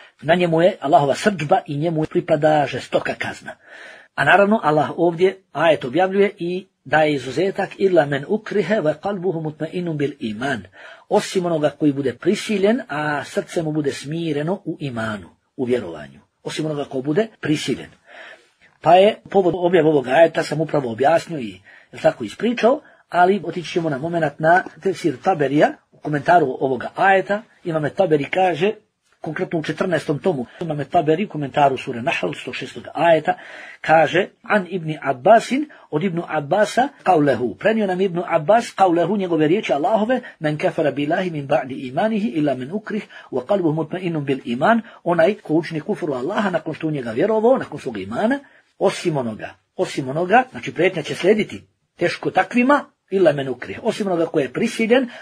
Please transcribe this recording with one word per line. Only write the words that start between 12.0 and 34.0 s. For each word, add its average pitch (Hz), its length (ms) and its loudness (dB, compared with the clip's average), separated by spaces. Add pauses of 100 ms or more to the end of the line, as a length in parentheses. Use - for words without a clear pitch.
prisiljen, 208 760 0
a 147 340 -4
srce - 380 -6
mu 156 100 -4
bude 147 200 -2
smireno 156 720 -6
u 165 140 -8
imanu, 110 500 -8 (280)
u 131 80 -4
vjerovanju. 82 540 -6 (240)
Osim 156 220 -6
onoga 143 200 -6
ko 135 160 -6
bude 156 260 0 (140)
prisiljen. 147 480 -4 (920)
Pa 165 140 6
je 208 200 6 (140)
povod 180 280 2
objave 175 320 4
ovog 139 180 2
ajeta 160 360 4
sam 151 180 -4
upravo 147 300 -2
objasnio 156 480 0
i, 98 200 -10 (320)
jel 120 100 -16
tako, 151 220 0
ispričao, 233 580 0 (280)
ali 180 360 4
otići 170 260 -8
ćemo 165 180 -2
na 139 80 -2
momenat 160 420 -4
na 170 240 4 (200)
tefsir 165 400 -2
Taberija 156 460 2 (220)
u - 60 -20
komentaru 151 640 2
ovoga 131 360 -2
ajeta. 190 460 2 (220)
Imame 160 260 -2
Taberi 156 340 2
kaže, 180 480 0 (500)
konkretno 170 380 -6
u 151 40 -4
četrnaestom 156 560 -2
tomu, 143 260 -2 (160)
Imame 147 240 -6
Taberi 165 400 2
u - 40 -10
komentaru 139 480 0
sure 117 240 -8
Nahl, 160 320 -2
sto - 200 -12
šestog 123 300 -12 (100)
ajeta, 151 440 4 (440)
kaže: 160 460 4 (160)